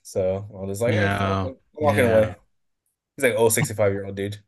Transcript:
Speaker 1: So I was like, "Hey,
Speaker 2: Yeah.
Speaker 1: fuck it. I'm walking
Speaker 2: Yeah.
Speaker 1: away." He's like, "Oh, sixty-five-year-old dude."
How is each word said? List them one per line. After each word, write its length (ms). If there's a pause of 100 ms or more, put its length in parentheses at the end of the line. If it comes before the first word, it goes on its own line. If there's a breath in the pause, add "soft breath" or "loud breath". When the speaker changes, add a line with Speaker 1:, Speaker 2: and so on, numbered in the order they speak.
Speaker 1:
So 520
I 100
was 160
like, 160
"Hey, 80
Speaker 2:
Yeah. 60
Speaker 1:
fuck 460
it. 40 (160)
I'm 60
walking 220
Speaker 2:
Yeah. 20
Speaker 1:
away." 300 (800)
He's 80
like, 120
"Oh, 120
sixty-five-year-old 680
dude." 320